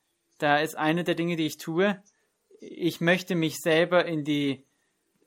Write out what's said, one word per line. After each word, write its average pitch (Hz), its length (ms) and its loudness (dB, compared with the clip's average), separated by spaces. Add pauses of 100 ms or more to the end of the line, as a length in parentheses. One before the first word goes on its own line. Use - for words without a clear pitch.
(380)
da 147 220 4
ist 151 180 -4
eine 160 260 0
der 170 120 0
Dinge, 170 200 -2
die 160 100 -2
ich 147 120 -6
tue, 190 440 -2 (600)
ich - 400 -4
möchte 180 340 0
mich 160 240 -2
selber 170 460 2
in 160 180 -4
die, 143 420 -2 (600)